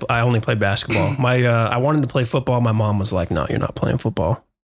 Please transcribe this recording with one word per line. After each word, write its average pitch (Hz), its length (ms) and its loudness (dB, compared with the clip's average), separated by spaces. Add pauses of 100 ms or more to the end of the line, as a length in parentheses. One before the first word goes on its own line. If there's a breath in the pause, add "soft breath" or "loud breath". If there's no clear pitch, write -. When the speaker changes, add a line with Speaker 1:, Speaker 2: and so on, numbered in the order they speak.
Speaker 1:
I 117 120 0
only 120 200 2
play 117 140 -2
basketball. 101 560 0
Speaker 2:
<clears throat> 135 80 -4
Speaker 1:
My, 127 240 2
uh, 117 280 2
I 120 80 0
wanted 147 240 2
to 127 60 0
play 131 160 -2
football. 127 380 0
My 113 100 2
mom 107 260 2
was 98 140 -2
like, 87 180 -2
"No, 80 200 0
you're - 80 -2
not - 160 -6
playing - 240 0
football," 104 460 -2 (260)